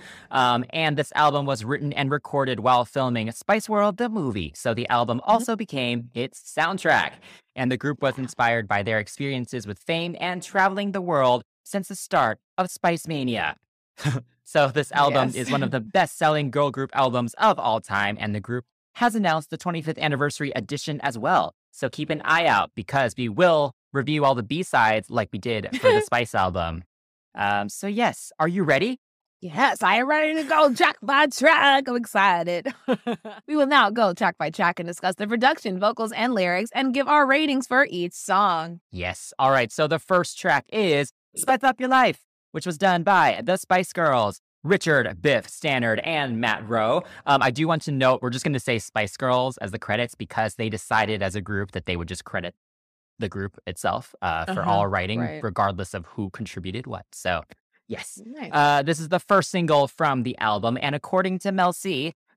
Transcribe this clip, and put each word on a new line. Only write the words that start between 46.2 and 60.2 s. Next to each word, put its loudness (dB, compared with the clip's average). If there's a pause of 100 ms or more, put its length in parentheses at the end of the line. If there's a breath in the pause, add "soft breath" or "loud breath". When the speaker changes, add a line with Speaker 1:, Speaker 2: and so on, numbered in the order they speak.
Speaker 1:
Matt -2
Rowe. 0 (220 loud breath)
Um, 4
I 2
do -2
want 0
to -6
note, 4
we're -2
just -6
gonna -2
say -2
Spice -4
Girls 0
as -8
the -8
credits -4
because -4
they -4
decided -2
as -2
a -6
group -6
that -10
they -2
would -6
just -10
credit -8 (640)
the -4
group -8 (100)
itself, -4
uh, -2
for -4
Speaker 2:
Uh-huh, 0
Speaker 1:
all 2
writing, -2
Speaker 2:
right. -6
Speaker 1:
regardless -2
of -8
who -8
contributed -10
what. -12
So, -4 (440)
yes. -12
Speaker 2:
Nice. -14
Speaker 1:
Uh, 4
this -2
is -10
the 0
first 2
single 2
from 0